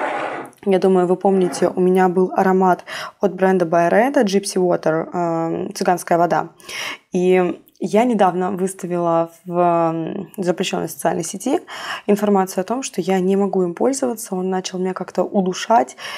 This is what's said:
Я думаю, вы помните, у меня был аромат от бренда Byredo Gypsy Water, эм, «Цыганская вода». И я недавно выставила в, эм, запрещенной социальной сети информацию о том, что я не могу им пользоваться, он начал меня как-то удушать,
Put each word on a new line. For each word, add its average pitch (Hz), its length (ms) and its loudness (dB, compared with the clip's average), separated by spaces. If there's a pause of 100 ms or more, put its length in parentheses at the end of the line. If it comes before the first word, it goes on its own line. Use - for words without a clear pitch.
(640)
Я 190 140 2
думаю, 185 280 4
вы 180 100 0
помните, 185 520 2
у 180 120 -2
меня 185 280 4
был 185 280 0
аромат 185 480 2 (360)
от 180 140 0
бренда 185 300 2
Byredo 190 600 2
Gypsy 196 360 0
Water, 170 520 0
эм, 170 640 -4
«Цыганская 180 440 0
вода». 165 300 0 (640)
И 180 480 2 (200)
я 196 240 2
недавно 185 460 2
выставила 175 800 -2 (160)
в, 175 100 -6
эм, 170 800 0
запрещенной 180 520 -2
социальной 170 340 -4
сети 254 380 -4 (460)
информацию 202 560 2
о - 20 -10
том, 247 180 -6
что - 180 -6
я 185 200 0
не 190 160 2
могу 196 260 0
им 175 120 -2
пользоваться, 240 600 -2
он 185 160 -2
начал 185 300 -4
меня 185 140 -2
как-то - 280 -4
удушать, 202 760 0 (220)